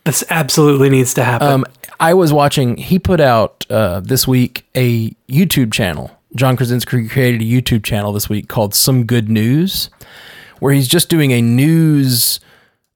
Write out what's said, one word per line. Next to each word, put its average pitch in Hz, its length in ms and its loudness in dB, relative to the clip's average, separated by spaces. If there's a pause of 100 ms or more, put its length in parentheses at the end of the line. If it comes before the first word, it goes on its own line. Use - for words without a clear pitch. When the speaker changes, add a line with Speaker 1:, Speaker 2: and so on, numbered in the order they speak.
Speaker 1:
This - 260 -4
absolutely 147 600 2
needs 131 240 2
to - 100 0
happen. 123 240 0
Speaker 2:
Um, 135 180 0 (360)
I 165 120 2
was 175 200 2
watching, 139 420 0
he - 240 -2
put 175 220 0
out, 117 480 0
uh, 104 320 -2
this 120 260 -2
week 127 380 -2 (100)
a 120 360 0 (180)
YouTube 135 420 0
channel. 78 400 -4 (240)
John 127 220 0
Krasinski 120 500 -2
created 123 340 0
a 113 40 -4
YouTube 120 400 0
channel 104 260 -4
this 101 160 -4
week 104 220 -6
called 104 260 -2
Some 127 300 0
Good 113 240 -2
News, 123 600 -2 (720)
where 143 140 0
he's 135 160 0
just 170 180 0
doing 151 240 2
a 120 100 2
news 139 1000 2 (540)